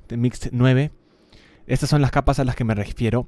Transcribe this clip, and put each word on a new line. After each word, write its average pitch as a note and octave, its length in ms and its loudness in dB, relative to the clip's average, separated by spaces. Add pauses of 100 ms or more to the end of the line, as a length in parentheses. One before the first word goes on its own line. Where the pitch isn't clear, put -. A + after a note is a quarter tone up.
de A#2 100 -8
mixed A#2+ 340 -2
nueve. B2+ 400 2 (720)
Estas - 240 -2
son D3 140 4
las B2+ 80 2
capas C#3 260 0
a C#3+ 60 0
las B2 120 -2
que A#2 100 -4
me A2 100 0
refiero. A2+ 520 -4